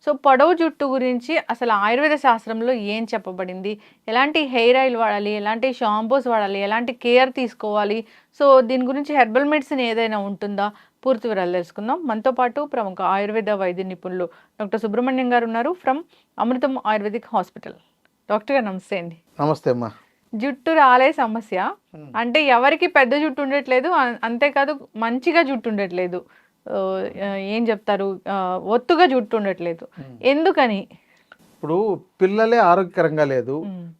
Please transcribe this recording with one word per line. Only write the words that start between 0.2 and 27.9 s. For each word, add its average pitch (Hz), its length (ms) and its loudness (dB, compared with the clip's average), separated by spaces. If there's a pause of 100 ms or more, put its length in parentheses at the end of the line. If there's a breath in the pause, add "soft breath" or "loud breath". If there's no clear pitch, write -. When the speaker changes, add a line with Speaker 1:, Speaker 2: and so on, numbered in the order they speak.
Speaker 1:
జుట్టు 330 320 -2
గురించి 254 520 -2
అసలు 240 340 -2
ఆయుర్వేద 240 460 2
శాస్త్రంలో 226 560 0
ఏం 220 400 -4
చెప్పబడింది, 190 680 -8 (280 soft breath)
ఎలాంటి 277 320 2
హెయిర్ 247 380 2
ఆయిల్ 262 180 2
వాడాలి, 208 360 0
ఎలాంటి 220 420 -2
షాంపూస్ 226 540 0
వాడాలి, 208 320 0
ఎలాంటి 220 340 -2
కేర్ 247 360 4
తీసుకోవాలి, 214 760 -4 (360 soft breath)
so 269 200 8
దీని 254 240 0
గురించి 285 300 -4
హెర్బల్ 247 300 2
మెడిసిన్ 294 360 -2
ఏదైనా 226 360 -2
ఉంటుందా, 202 540 -4 (340 soft breath)
పూర్తి 254 220 0
వివరాలు 190 240 -2
తెలుసుకుందాం. 214 560 -4
మనతో 226 240 -2
పాటు 254 420 -2
ప్రముఖ 202 280 -4
ఆయుర్వేద 202 480 -2
వైద్య 190 340 -2
నిపుణులు 185 460 -8 (300 soft breath)
డాక్టర్ 190 220 -4
సుబ్రహ్మణ్యం 247 520 -2
గారు 240 120 2
ఉన్నారు 233 380 -2
from 277 200 -2 (360 soft breath)
అమృతం 254 460 -2
ఆయుర్వేదిక్ 208 480 -4
హాస్పిటల్. - 400 -6 (560)
డాక్టర్ 214 260 -2
గారు, 254 100 0
నమస్తే 190 320 -8
అండి. 170 200 -10 (240)
Speaker 2:
నమస్తే 147 280 0
అమ్మా. 120 220 -2 (440 soft breath)
Speaker 1:
జుట్టు 269 360 -4
రాలే 262 400 6
సమస్య, 226 640 -4 (220)
Speaker 2:
Hmm. 151 220 -12
Speaker 1:
అంటే 240 300 0
ఎవరికి 269 400 4
పెద్ద 262 280 4
జుట్టు 294 260 -2
ఉండట్లేదు, 269 460 0
అం-, 269 360 0
అంతేకాదు 277 720 0
మంచిగా 254 460 0
జుట్టు 262 280 -2
ఉండట్లేదు, 180 560 -4 (440 soft breath)
ఆ, 190 680 -4
ఏం 208 320 -4
చెప్తారు, 196 520 -2 (100)